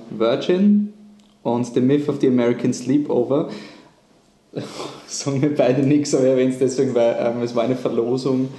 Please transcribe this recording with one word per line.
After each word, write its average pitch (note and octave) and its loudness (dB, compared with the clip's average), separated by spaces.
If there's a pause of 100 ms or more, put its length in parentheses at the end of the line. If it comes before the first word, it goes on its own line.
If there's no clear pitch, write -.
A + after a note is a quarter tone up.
(120)
Virgin F3+ 2 (500)
und A#2+ -2
The B2 2
Myth C#3+ 2
of C#3+ -2
the C3+ 4
American B2 2
Sleepover. C3+ 0 (1000)
<laughs> - -10 (480)
Sagen C#3 -4
mir D3 0
beide C3 2
nichts, C#3+ 2
aber C3 4
ich C3 4
erwähne C3 2
es B2+ -4
deswegen, B2+ 0
weil, A#2 2
ähm, A#2+ -2
es A#2 -4
war A#2 0
eine B2 0
Verlosung, C3 -2